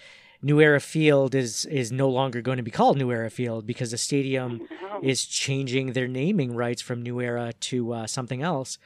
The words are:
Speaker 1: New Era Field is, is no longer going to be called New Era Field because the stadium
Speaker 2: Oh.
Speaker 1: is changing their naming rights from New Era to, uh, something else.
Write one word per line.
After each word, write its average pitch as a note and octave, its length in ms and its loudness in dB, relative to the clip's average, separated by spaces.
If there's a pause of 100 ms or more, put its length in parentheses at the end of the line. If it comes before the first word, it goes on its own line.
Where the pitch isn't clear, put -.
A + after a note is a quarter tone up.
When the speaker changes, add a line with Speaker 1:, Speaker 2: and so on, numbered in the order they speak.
(420)
Speaker 1:
New D3 160 4
Era D3+ 220 8
Field C#3 540 4
is, A#2+ 300 -2
is B2+ 260 -2
no C3+ 180 2
longer B2 320 0
going B2+ 160 -2
to B2 60 -4
be A2 80 -8
called A#3 260 4
New B2+ 140 0
Era A2+ 180 -2
Field A2+ 380 -6
because A#2+ 240 -4
the A#2 80 -6
stadium C3 680 -2 (260)
Speaker 2:
Oh. G3+ 80 -8
Speaker 1:
is C3 240 0
changing C3 680 -2
their B2+ 160 0
naming C3 440 0
rights A#2+ 280 -2
from A#2+ 200 -6
New A#2+ 200 -6
Era A#2+ 400 -4
to, A#2+ 320 -2
uh, A2+ 140 -6
something B2+ 340 -6
else. C#3+ 440 -4